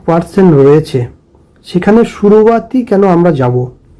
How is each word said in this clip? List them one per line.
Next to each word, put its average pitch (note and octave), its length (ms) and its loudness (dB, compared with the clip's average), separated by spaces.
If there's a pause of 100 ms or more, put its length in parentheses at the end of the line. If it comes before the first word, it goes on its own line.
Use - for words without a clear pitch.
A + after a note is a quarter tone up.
পার্সেন্ট F3 440 0 (100)
রয়েছে, D3 380 2 (720)
সেখানে G#3 300 0 (160)
শুরুয়াতই A3 640 0 (100)
কেন G3 120 0 (140)
আমরা F3 140 2 (100)
যাব? B2 160 -2 (440)